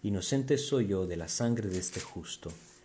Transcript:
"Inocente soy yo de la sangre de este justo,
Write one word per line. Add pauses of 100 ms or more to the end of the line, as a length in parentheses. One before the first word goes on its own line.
"Inocente
soy
yo
de
la
sangre
de
este
justo, (320)